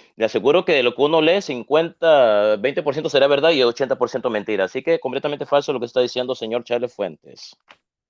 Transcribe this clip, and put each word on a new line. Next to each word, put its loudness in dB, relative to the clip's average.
Le -2
aseguro 2
que 0
de 2
lo 0
que -6
uno 2
lee, 2
cincuenta, 2
veinte -4
por -2
ciento -6
será 4
verdad 4
y 2
ochenta 0
por 0
ciento -4
mentira, -2
así -6
que 0
completamente -6
falso 0
lo -6
que -6
está 0
diciendo -4
señor -6
Charles -6
Fuentes. -12